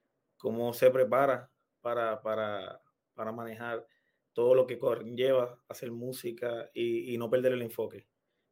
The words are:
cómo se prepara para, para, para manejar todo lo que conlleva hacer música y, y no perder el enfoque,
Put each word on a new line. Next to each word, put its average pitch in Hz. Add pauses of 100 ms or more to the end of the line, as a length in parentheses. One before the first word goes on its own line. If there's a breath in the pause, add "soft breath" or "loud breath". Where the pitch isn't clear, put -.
(360)
cómo 117
se 127
prepara 127 (320)
para, 117
para, 107 (320)
para 110
manejar 117 (460)
todo 123
lo 127
que 123
conlleva 123
hacer 117
música 120
y, 117
y 117
no 117
perder 127
el 123
enfoque, 110 (440)